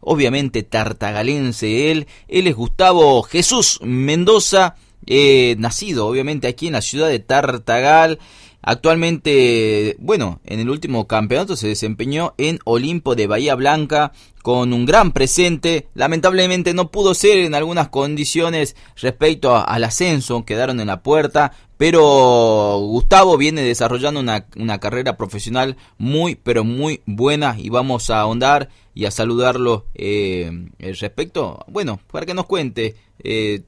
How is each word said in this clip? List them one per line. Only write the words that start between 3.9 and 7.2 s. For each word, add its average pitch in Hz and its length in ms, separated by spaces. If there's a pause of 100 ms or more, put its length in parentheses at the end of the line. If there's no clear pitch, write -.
eh, 131 520
nacido 120 480
obviamente 135 420
aquí 135 200
en 160 40
la 123 80
ciudad 151 300
de 127 80
Tartagal. 139 1040 (420)